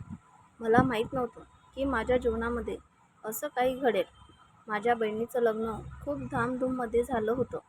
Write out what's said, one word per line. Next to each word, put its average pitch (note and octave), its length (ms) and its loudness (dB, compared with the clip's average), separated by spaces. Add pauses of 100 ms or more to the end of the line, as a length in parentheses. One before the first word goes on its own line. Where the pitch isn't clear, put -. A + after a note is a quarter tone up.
(600)
मला A3+ 220 6
माहीत B3 300 0
नव्हतं B3 280 -4 (340)
की C4 100 -2
माझ्या B3 320 2
जीवनामध्ये A#3 600 0 (480)
असं A3+ 240 -6
काही B3+ 260 2
घडेल. A#3+ 300 2 (600)
माझ्या A3 280 2
बहिणीचं A3+ 460 -2
लग्न A3 340 2 (300)
खूप C#4+ 140 -4 (140)
धामधूममध्ये B3 720 0
झालं A#3 300 0
होतं. B3 260 -2 (100)